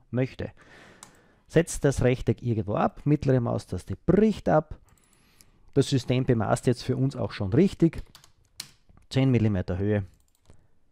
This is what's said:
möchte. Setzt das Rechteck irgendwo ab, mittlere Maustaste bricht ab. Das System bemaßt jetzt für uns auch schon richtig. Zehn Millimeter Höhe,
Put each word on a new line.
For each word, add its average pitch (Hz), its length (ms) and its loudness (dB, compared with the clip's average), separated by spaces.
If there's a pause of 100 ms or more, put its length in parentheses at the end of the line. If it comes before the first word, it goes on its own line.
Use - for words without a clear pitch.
(120)
möchte. - 400 -4 (960)
Setzt - 380 0
das 135 180 2
Rechteck 123 400 0
irgendwo 107 320 -2
ab, - 300 -4
mittlere 143 340 2
Maustaste 113 560 -6
bricht 208 540 2
ab. - 280 0 (960)
Das 139 160 2
System 127 360 -2
bemaßt 117 420 0
jetzt 120 160 0
für 127 140 -2
uns 135 180 -2
auch 117 160 -6
schon 98 220 -6
richtig. 165 500 2 (1080)
Zehn 131 220 2
Millimeter 104 460 0
Höhe, 101 260 0 (880)